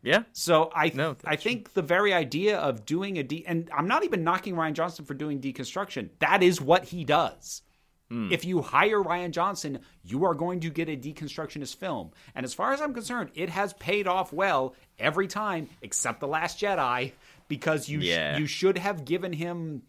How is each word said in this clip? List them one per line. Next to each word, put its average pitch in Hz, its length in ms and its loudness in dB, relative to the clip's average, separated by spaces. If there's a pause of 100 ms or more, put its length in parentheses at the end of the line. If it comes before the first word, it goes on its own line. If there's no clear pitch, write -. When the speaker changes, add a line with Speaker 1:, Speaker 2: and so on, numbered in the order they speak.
Speaker 1:
Yeah. 175 280 4
Speaker 2:
So 160 440 4
I, 160 180 4
Speaker 1:
No, 147 180 0 (140)
Speaker 2:
I 160 60 -2
Speaker 1:
that's 151 120 -2
Speaker 2:
think 233 300 -4
the 190 80 2
very 190 320 4
idea 175 460 2
of 127 260 -2
doing 185 320 -2
a 143 60 -2
de-, 151 240 -6
and 165 280 -2
I'm 160 120 2
not 302 160 2
even 269 200 0
knocking 180 320 0
Rian 160 180 0
Johnson 160 320 -4
for 139 100 -8
doing 143 260 -4
deconstruction. 135 680 -6 (100)
That 180 240 6
is 175 180 6
what 170 240 6
he 175 180 -8
does. - 580 0 (480)
Speaker 1:
Hmm. 117 220 -4
Speaker 2:
If 170 140 0
you 180 160 0
hire 208 420 4
Rian 175 280 -2
Johnson, 170 480 -2 (240)
you 123 220 -2
are 170 100 4
going 175 260 -2
to 165 80 -4
get 156 180 -4
a 151 80 -6
deconstructionist 143 840 -10
film. 123 340 -6 (240)
And - 100 -6
as 165 80 -8
far 233 200 0
as 285 80 -2
I'm 294 120 -4
concerned, 233 400 -6
it 175 160 -4
has 190 240 -2
paid 202 340 0
off 180 240 0
well 147 440 2 (240)
every 156 280 2
time 196 400 -4 (140)
except - 380 -4
The 143 80 -4
Last 160 340 -2
Jedi, 131 520 0 (340)
because 147 420 -2
you - 120 -2
sh- 90 80 0
Speaker 1:
Yeah. 80 280 2
Speaker 2:
you 151 80 2
should 185 320 2
have 175 260 -2
given 175 300 -2
him 165 560 -6